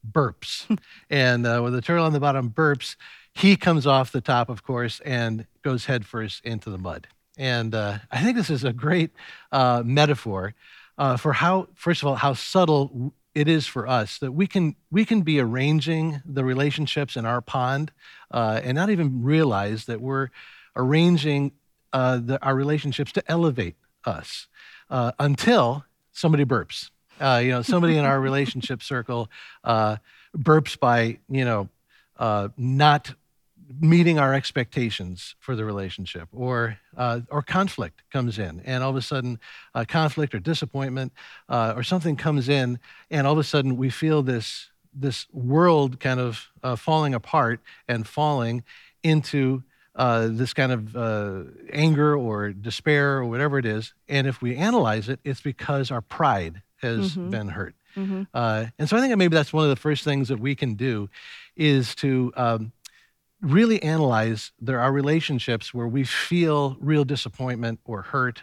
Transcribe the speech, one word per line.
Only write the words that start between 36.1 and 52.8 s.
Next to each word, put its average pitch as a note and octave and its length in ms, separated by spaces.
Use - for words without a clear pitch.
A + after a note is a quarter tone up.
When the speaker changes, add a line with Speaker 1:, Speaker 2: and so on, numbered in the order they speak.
Speaker 1:
or, A#2+ 460
uh, A#2+ 240
or D3 120
conflict F3+ 680
comes A#2+ 280
in, F2 260
and B2+ 180
all C3+ 80
of C3 60
a B2 60
sudden, B2 360
uh, A#2+ 120
conflict D#3 480
or G2+ 60
disappointment, C3+ 720
uh, A2+ 280
or B2 60
something D#3+ 340
comes C#3+ 320
in, B2+ 300
and C#3+ 160
all D3 80
of D#3 40
a D3 60
sudden C3+ 320
we C3 140
feel D#3 320
this, B2 460
this C3+ 400
world C#3+ 680
kind B2+ 180
of, A#2+ 300
uh, B2+ 100
falling D3+ 400
apart A#2+ 460
and A2+ 220
falling B2 560
into, C#3 580
uh, A#2 360
this A#2+ 240
kind C3 180
of, A2 240
uh, G#2 460
anger D3+ 440
or G#2 360
despair C#3 640